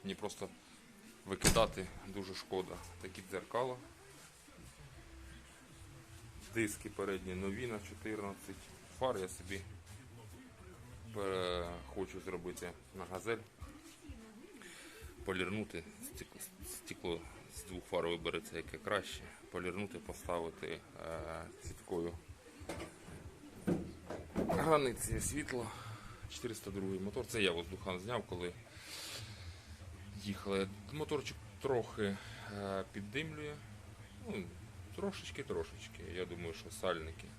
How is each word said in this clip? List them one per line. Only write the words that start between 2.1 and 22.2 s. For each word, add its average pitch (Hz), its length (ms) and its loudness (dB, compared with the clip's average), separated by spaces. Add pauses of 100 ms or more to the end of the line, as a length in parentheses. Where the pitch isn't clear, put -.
шкода. 87 400 0 (260)
Такі 92 300 -6
дзеркала. 120 460 2 (2750)
Диски 107 360 4
передні 95 460 2
нові 98 320 2
на 110 120 0
чотирнадцять. 98 760 -4 (440)
Фар 127 180 6
я 92 120 2
собі 95 320 -2 (1500)
пере-, 90 600 4 (220)
хочу 92 260 0
зробити 90 500 -2 (240)
на 95 100 -2
газель. 95 320 0 (1900)
Полірнути, 92 580 2 (200)
стек-, - 640 -10
стекло - 540 0 (340)
з - 80 -8
двох 90 200 -4
фар 85 240 6
вибереться, 85 500 2
яке 82 200 -4
краще. 98 440 2 (300)
Полірнути, 90 480 0
поставити, 82 800 0 (220)
е, 80 440 -2 (180)
сіткою 85 500 0 (2250)